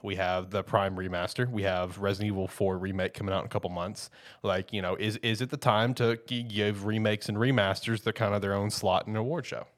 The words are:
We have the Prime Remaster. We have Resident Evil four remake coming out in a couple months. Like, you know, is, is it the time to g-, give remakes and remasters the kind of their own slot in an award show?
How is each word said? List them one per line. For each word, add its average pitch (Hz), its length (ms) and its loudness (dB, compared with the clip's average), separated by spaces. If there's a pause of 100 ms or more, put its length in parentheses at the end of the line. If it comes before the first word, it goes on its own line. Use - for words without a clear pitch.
We 98 140 -4
have 92 340 0
the 98 140 0
Prime 98 320 2
Remaster. 92 520 -2
We 113 160 -2
have 92 360 0
Resident 101 340 0
Evil 95 140 0
four 92 320 0
remake 95 340 -2
coming 98 180 -4
out 95 100 0
in - 40 -6
a 117 40 -10
couple 98 200 -2
months. 90 400 -6 (320)
Like, 95 320 -2
you 104 80 -2
know, 92 140 0
is, 107 220 -2
is 113 220 -2
it 127 120 -4
the 151 60 -6
time 117 360 4
to 117 320 2
g-, 123 160 -4
give 104 460 0
remakes 107 420 2
and 104 80 -2
remasters 110 680 2
the 113 80 2
kind 104 220 2
of 104 80 2
their 98 140 0
own 101 160 0
slot 92 340 2
in 107 60 -6
an 107 60 -2
award 117 280 -4
show? - 220 -8 (100)